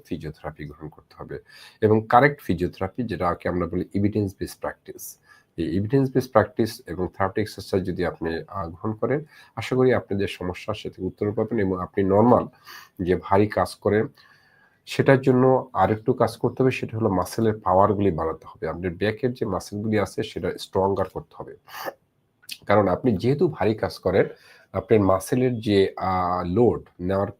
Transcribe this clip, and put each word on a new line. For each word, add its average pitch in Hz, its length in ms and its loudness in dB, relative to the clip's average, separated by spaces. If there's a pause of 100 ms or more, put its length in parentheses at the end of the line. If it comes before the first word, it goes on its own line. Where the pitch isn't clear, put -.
ফিজিওথেরাপি 78 600 -12
গ্রহণ 76 240 -16
করতে - 300 -20
হবে 71 200 -14 (420)
এবং 110 280 4
কারেক্ট 143 340 4
ফিজিওথেরাপি, 92 600 -4
যেটাকে 90 460 -4
আমরা 87 180 -2
বলি 90 180 -4 (100)
এভিডেন্স 101 440 0
বেস - 180 -10
প্র্যাকটিস। - 640 -12 (380)
এই 82 200 -4
এভিডেন্স 127 360 0
বেস 127 160 0
প্র্যাকটিস 107 580 0
এবং 87 220 -4
থেরাপিউটিক 95 340 -2
এক্সারসাইজ 92 420 -4
যদি 87 220 -4
আপনি, 82 420 -4
আহ, 98 180 -8
গ্রহণ 107 300 -8
করেন, 131 280 -2 (320)
আশা 123 200 -6
করি 127 180 4
আপনাদের 98 340 -2
সমস্যা 90 460 -8
সে - 160 -12
থেকে - 120 -14
উত্তর 104 300 -4
পাবেন 113 260 -4
এবং 95 240 0
আপনি 98 220 -2
নরমাল 98 440 6 (520)
যে 87 220 2
ভারী 101 240 4
কাজ 95 280 -2
করেন, 107 340 0 (800)
সেটার 131 340 4
জন্য 131 520 4
আরেকটু 107 400 2
কাজ 113 240 0
করতে 120 260 -2
হবে, 131 80 4
সেটা 117 280 -6
হলো 113 120 0
মাসেলের 107 480 0
পাওয়ারগুলি 98 520 2
বাড়াতে 80 360 -4
হবে। - 220 -10
আপনার 85 220 -6
ব্যাকের 107 440 -4
যে 113 120 -6
মাসেলগুলি 104 520 -4
আছে, 101 240 -4
সেটা 90 360 -8
স্ট্রঙ্গার 95 500 0
করতে - 300 -14
হবে। - 180 -16 (1080)
কারণ 101 220 4
আপনি 95 280 2
যেহেতু 123 320 2
ভারী 98 260 0
কাজ - 240 -4
করেন, 98 300 2 (440)
আপনার 104 280 2
মাসেলের 113 600 0
যে, 101 360 4
আহ, 90 500 -2
লোড 101 420 2 (120)
নেওয়ার 95 280 -2 (120)